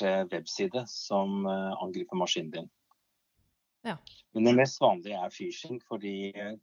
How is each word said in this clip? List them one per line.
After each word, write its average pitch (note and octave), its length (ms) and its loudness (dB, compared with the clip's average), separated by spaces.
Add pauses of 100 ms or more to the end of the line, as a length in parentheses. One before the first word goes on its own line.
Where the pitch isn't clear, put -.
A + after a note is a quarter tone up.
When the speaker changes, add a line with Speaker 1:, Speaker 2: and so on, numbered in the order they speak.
Speaker 1:
eh, F#2+ 240 2
webside F#2 600 -2
som, G2 600 0
eh, F#2+ 340 0
angriper F#2 400 -4
maskinen - 320 0
din. E3 180 -10 (1120)
Speaker 2:
Ja. A3+ 120 -4 (380)
Speaker 1:
Men A2 100 4
det A#2+ 120 8
mest C3+ 240 4
vanlige G2+ 360 2
er F2+ 140 -4
phishing, G2+ 500 -8
fordi, G2 560 -6
eh, G#2 260 -8